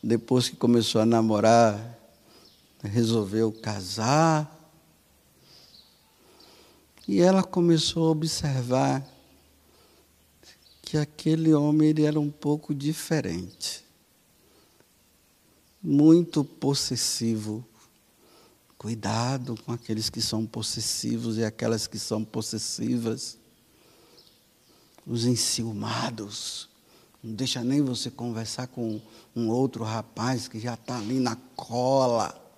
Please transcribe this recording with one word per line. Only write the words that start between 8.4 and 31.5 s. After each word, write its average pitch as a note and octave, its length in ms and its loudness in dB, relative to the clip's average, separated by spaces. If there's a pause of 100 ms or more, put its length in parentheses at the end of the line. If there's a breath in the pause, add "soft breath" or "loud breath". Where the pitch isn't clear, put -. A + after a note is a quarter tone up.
que - 160 -4
aquele D#3+ 560 2
homem, D3+ 360 4
ele D#3 140 2
era D3+ 160 2
um D3 100 -2
pouco D3 440 -4
diferente, C3+ 1080 -6 (2000 soft breath)
muito D#3+ 640 6
possessivo. A#2 1200 -2 (1120 soft breath)
Cuidado A#2 880 -4
com B2+ 60 -8
aqueles A2 380 -4
que A#2+ 120 -6
são A2 240 -2
possessivos A#2 920 -4
e A2+ 60 0
aquelas A2 440 -2
que - 100 -14
são A2 260 -4
possessivas. A2+ 1120 -6 (1700 soft breath)
Os A#2 200 -2
enciumados. A2 1400 -4 (540 soft breath)
Não A2+ 100 -10
deixa B2+ 300 -4
nem C#3 180 2
você B2 300 -2
conversar A#2 560 -8
com A2 340 -6 (340 loud breath)
um A#2 140 0
outro B2 340 0
rapaz A2 640 -4
que A2+ 120 -12
já A#2 180 -8
tá B2 200 -10
ali A#2 220 -4
na A#2+ 160 -2 (200)